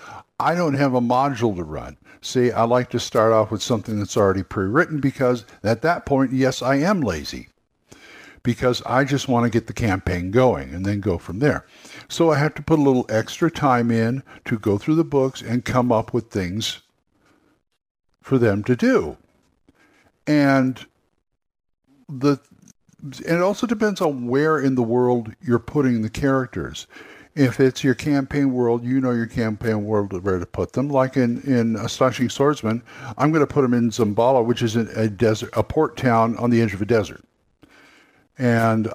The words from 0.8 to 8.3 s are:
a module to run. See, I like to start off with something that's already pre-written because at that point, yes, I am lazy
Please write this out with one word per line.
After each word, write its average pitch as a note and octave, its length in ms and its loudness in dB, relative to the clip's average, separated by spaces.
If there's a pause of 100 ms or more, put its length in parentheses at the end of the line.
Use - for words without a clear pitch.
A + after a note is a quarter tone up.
a B2+ 60 2
module A#2+ 560 0
to F2 80 -8
run. D2 320 -12 (240)
See, B2 300 0
I A2 140 0
like B2 260 2
to A#2+ 80 -4
start A2+ 340 2
off A2 200 2
with G#2 100 -4
something A2 340 -4
that's G2+ 200 -6
already G2 260 2
pre-written B2+ 560 -2
because C3 460 0 (180)
at A2 200 0
that E3+ 220 -2
point, C3+ 280 0
yes, C3 300 0
I C3 140 2
am F3 240 0
lazy D2+ 480 -6 (920)